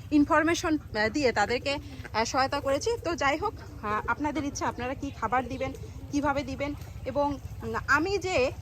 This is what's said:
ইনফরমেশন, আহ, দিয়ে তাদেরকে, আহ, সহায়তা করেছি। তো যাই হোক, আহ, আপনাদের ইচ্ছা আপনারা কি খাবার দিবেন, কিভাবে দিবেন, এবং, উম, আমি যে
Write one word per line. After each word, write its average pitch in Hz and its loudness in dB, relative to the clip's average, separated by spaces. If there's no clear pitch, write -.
ইনফরমেশন, 311 6
আহ, 214 0
দিয়ে 247 2
তাদেরকে, 226 2
আহ, - -4
সহায়তা 269 0
করেছি। 277 0
তো 339 0
যাই 285 2
হোক, 415 -2
আহ, - -6
আপনাদের 285 -2
ইচ্ছা 285 -2
আপনারা 247 -4
কি 277 -8
খাবার 240 0
দিবেন, 262 -4
কিভাবে 285 2
দিবেন, 269 -4
এবং, 285 0
উম, 226 -4
আমি 330 4
যে 339 2